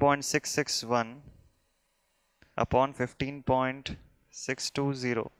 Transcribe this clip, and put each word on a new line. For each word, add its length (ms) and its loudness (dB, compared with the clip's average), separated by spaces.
point 240 4
six 340 -2
six 240 -2
one 300 0
upon 360 2
fifteen 500 -4
point 520 0
six 360 -6
two 260 0
zero 440 -2